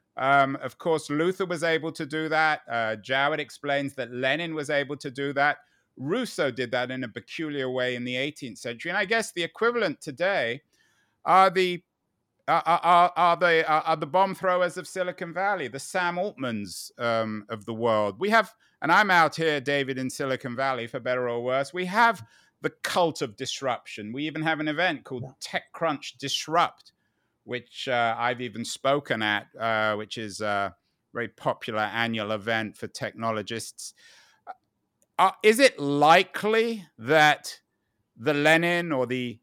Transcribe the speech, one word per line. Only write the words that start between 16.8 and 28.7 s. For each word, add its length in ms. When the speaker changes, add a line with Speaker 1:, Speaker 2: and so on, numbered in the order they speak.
Speaker 1:
um, 520
of 160
the 80
world. 440
We 120
have, 240
and 80
I'm 200
out 260
here, 240
David, 380
in 100
Silicon 480
Valley, 300
for 140
better 280
or 140
worse. 320
We 120
have 380
the 80
cult 380
of 160
disruption. 760
We 140
even 160
have 200
an 80
event 360
called 200
Speaker 2:
Yeah. 360
Speaker 1:
TechCrunch 420
Disrupt, 760
which, 440
uh, 280
I've 240
even 240
spoken 560